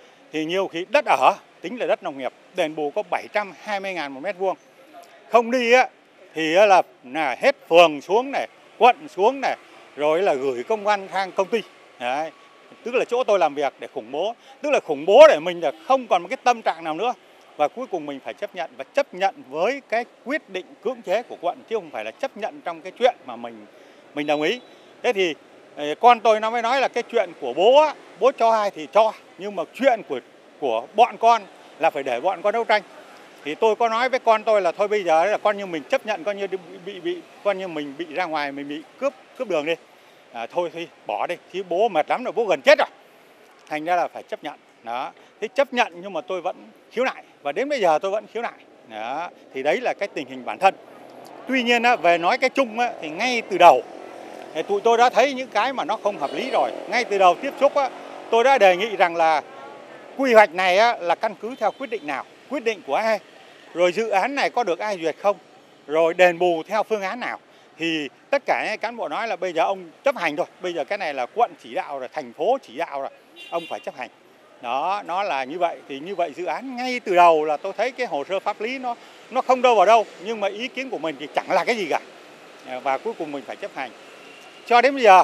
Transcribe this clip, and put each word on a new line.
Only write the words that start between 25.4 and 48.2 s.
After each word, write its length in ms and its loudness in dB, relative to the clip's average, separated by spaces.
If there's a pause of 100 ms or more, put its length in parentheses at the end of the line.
ờ, 240 -6
con 200 6
tôi 200 2
nó 100 -2
mới 120 -4
nói 200 0
là 60 2
cái 240 -4
chuyện 180 0 (100)
của 140 -6
bố 280 6
á, 120 4 (260)
bố 180 4
cho 140 2
ai 200 0
thì 200 -12
cho, 220 4 (240)
nhưng 180 -10
mà 80 -4 (100)
chuyện 360 0
của, 100 -4 (400)
của 360 -2
bọn 220 4
con 240 2 (380)
là 100 2
phải 140 -6
để 160 -2
bọn 220 -4
con 120 0
đấu 100 -2
tranh. 180 0 (640)
Thì 100 -6
tôi 200 2
có 140 0
nói 200 -2
với 100 -2
con 240 2
tôi 180 2
là 100 0
thôi 160 -2
bây 160 -2
giờ 220 2
là 120 0
coi 180 0
như 100 -10
mình 180 -8
chấp 220 -2
nhận, 180 -6
coi 120 -4
như 120 -6
bị, 100 -6 (280)
bị, 140 -12
bị, 180 -6 (260)
coi 120 0
như 120 -8
mình 300 -8
bị 80 -8
ra 200 -6
ngoài, 260 -4
mình 180 -10
bị 120 -10 (180)
cướp, 140 -4 (240)
cướp 100 -8
đường 180 -2
đi. 100 -2 (560)
À, 160 -10
thôi 260 -4
thì 140 -10 (200)
bỏ 200 -4
đi, 80 -6 (180)
chứ 160 -6
bố 200 0
mệt 200 0
lắm 140 -2
rồi, 80 -6
bố 140 -2
gần 160 0
chết 180 6
rồi. 80 0 (800)
Thành 160 -6
ra 100 0
là 120 0
phải 160 -14
chấp 200 -14
nhận. 120 -12 (300)
Đó. 260 -8 (300)
Thế 60 -8
chấp 260 -2
nhận 280 0
nhưng 120 -12
mà 80 -6
tôi 200 -8
vẫn 140 -6 (360)
khiếu 140 -2
nại, 180 -8 (180)
và 100 -8
đến 180 -4
bây 100 -4
giờ 200 2
tôi 120 -6
vẫn 220 -6